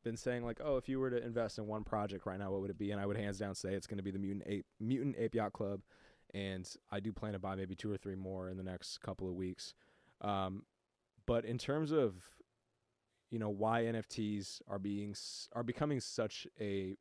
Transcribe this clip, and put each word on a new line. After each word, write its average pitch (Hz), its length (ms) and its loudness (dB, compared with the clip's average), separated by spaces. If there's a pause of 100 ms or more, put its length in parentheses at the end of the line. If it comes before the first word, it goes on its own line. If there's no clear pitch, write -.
been 117 120 -2
saying, 123 280 -2
like, 117 180 -4
"Oh, 143 140 4
if 127 120 0
you 131 120 2
were 131 100 4
to 120 120 2
invest 117 360 0
in 107 80 -2
one 107 180 -2
project 101 400 0
right 95 140 -2
now, 98 120 -2
what 98 100 2
would 98 100 0
it 87 80 -4
be?" 104 140 2
And 101 80 0
I 101 60 2
would 101 100 2
hands 101 220 0
down 98 160 0
say 98 200 0
it's 95 120 -2
gonna 101 160 -2
be 98 80 0
the 95 80 -2
Mutant 98 280 0
Ape, 98 200 0 (140)
Mutant 127 380 2
Ape 110 160 2
Yacht 107 180 4
Club, 101 300 0 (500)
and 95 380 -2 (200)
I 101 100 0
do 107 120 0
plan 107 200 -2
to 98 60 -2
buy 95 180 -2
maybe 95 180 -2
two 107 160 -2
or 101 60 2
three 98 180 -4
more 92 340 -4
in 95 80 -4
the 92 60 -4
next 92 360 -6
couple 95 300 -4
of 90 60 0
weeks. 92 400 -4 (460)
Um, 98 420 0 (640)
but 117 180 4
in 120 140 -2
terms 147 320 0
of 113 400 4 (1000)
you 117 80 0
know, 107 120 2
why 110 340 4
N 117 120 2
F 110 120 -4
Ts 104 600 -2
are 101 100 -2
being 101 320 -2
s-, - 420 -8
are 120 100 -2
becoming 131 380 2
such - 460 -2 (140)
a 98 400 0